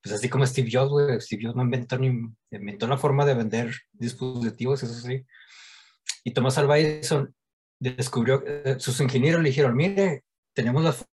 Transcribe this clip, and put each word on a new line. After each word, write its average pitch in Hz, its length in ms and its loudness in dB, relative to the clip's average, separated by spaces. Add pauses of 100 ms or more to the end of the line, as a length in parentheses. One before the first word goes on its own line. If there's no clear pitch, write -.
Pues 101 140 -8
así 123 120 -4
como 131 180 2
Steve 127 260 0
Jobs, 135 180 2
güey. 143 300 2
Steve 107 240 -8
Jobs 117 120 -4
no 127 60 0
inventó 123 360 -2
ni, 131 100 2 (420)
inventó 101 380 -8
la 139 100 2
forma 143 260 2
de 139 100 4
vender 117 380 -2 (200)
dispositivos, 120 880 -4
eso 117 120 -6
sí. 123 300 -8 (1000)
Y 113 80 -4
Thomas 127 260 2
Alva 147 200 4
Edison 151 540 0 (480)
descubrió, 127 680 0
eh, 135 320 -2
sus 131 220 -4
ingenieros 143 420 2
le 147 80 4
dijeron, 127 260 4
"Mire, 190 480 2 (300)
tenemos 123 300 2
la 165 100 2 (200)